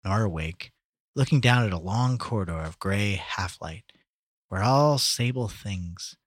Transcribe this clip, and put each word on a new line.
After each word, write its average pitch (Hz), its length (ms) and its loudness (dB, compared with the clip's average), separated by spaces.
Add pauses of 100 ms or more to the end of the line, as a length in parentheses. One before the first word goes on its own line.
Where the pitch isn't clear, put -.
nor 107 180 2
awake, 80 500 -4 (440)
looking 135 240 4
down 123 260 6
at 98 60 0
a 87 60 -2
long 117 400 0
corridor 90 420 -4
of 80 180 -8
gray 101 360 0
half-light, - 680 -8 (640)
where 95 140 -2
all 139 360 4
sable 123 500 -2
things 90 680 -10 (100)